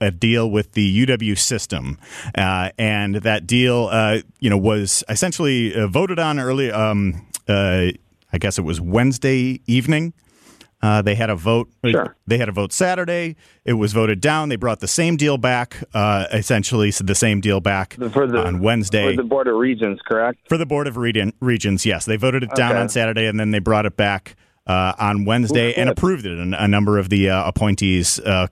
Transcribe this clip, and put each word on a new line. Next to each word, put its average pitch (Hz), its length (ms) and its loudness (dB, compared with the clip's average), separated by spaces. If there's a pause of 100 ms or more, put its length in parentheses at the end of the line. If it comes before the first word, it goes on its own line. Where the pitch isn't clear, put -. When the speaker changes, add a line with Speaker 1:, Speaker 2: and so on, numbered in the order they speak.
Speaker 1:
a 101 100 0
deal 113 400 2
with 104 220 -2
the 107 100 2
U 104 240 4
W 110 300 0
system, 71 600 -4 (400)
uh, 92 400 0
and 104 400 -2
that 107 300 -2
deal, 120 460 2
uh, 110 260 2 (220)
you 120 100 2
know, 101 80 4
was 104 500 0
essentially, 127 680 0
uh, 107 100 0
voted 170 320 0
on 151 220 0
early. 131 320 -2
Um, 101 540 0 (200)
uh, 92 420 2 (440)
I 90 60 0
guess 98 220 -2
it - 20 0
was 82 180 -2
Wednesday 127 840 0
evening. 151 460 0 (680)
Uh, 107 220 2
they 101 140 2
had 113 140 0
a 104 40 0
vote. 110 340 0 (160)
Speaker 2:
Sure. 120 300 0 (140)
Speaker 1:
They 117 100 2
had 117 100 -2
a 101 40 -6
vote 98 200 -4
Saturday. 175 640 -2 (300)
It 123 80 0
was 104 200 0
voted 107 280 0
down. 151 300 0
They 127 40 -2
brought 110 240 -4
the - 80 -8
same 170 300 0
deal 147 200 2
back, 123 460 -2 (120)
uh, 104 380 2
essentially 107 580 0
s-, - 100 -4
the 98 160 0
same 104 240 2
deal 98 180 2
back 95 360 -2 (180)
Speaker 2:
For 135 160 2
the, 117 180 0
Speaker 1:
on 90 140 -2
Wednesday. 107 560 2
Speaker 2:
for 131 60 0
the 117 60 -4
Board 131 200 0
of 113 80 2
Regents, 113 500 0
correct? 113 420 -2
Speaker 1:
For 165 80 0
the 160 80 0
Board 143 220 -2
of 120 100 -6
Regen-, 110 440 0
Regents, 110 440 0
yes. 98 200 0
They 110 100 -2
voted 127 300 0
it 110 100 -8
down 120 160 2
Speaker 2:
Okay. 113 120 2
Speaker 1:
on 117 60 -2
Saturday, 113 380 0
and 107 140 -2
then 107 100 0
they 107 80 2
brought 107 260 0
it 98 120 -4
back, 101 400 -2 (320)
uh, 92 320 2
on 101 240 0
Wednesday 117 500 2
and 123 140 0
Speaker 2:
Good. - 100 -2
Speaker 1:
approved 180 260 0
it. 85 140 -6
And 90 160 -4
a 101 140 2
number 104 300 4
of 95 100 -2
the, 98 220 4
uh, 95 180 0
appointees, 95 720 0
uh, 92 320 0